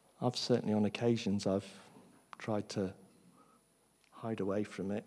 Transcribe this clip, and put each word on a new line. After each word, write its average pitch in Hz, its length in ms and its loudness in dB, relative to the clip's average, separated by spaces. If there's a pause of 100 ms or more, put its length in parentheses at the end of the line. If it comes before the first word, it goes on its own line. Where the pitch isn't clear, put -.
(200)
I've 123 160 0
certainly, - 380 2
on 107 100 4
occasions, 104 640 2
I've 98 200 2 (720)
tried 104 320 -4
to 95 220 -2 (1160)
hide 110 300 -6
away 98 240 0
from 98 260 -6
it 104 160 -4